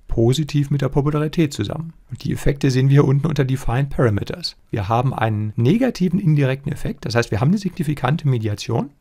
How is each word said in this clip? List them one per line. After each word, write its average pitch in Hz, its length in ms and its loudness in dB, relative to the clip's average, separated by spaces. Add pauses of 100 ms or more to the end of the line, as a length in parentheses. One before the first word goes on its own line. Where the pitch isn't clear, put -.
positiv 139 600 2
mit 139 120 0
der 135 80 0
Popularität 151 600 0
zusammen. 160 420 -6 (180)
Und 120 120 -14
die - 80 -2
Effekte - 380 0
sehen 131 200 2
wir 139 160 8
unten 139 200 2
unter 143 180 0
Defined 131 460 -2
Parameters. 117 680 -2 (140)
Wir 98 180 -4
haben 120 240 0
einen 107 440 -2
negativen 185 640 2
indirekten 143 520 0
Effekt, - 340 -8
das 104 100 -4
heißt, 117 160 0
wir 110 100 -2
haben 131 80 2
eine 202 80 2
signifikante 151 680 -2
Mediation 117 720 -2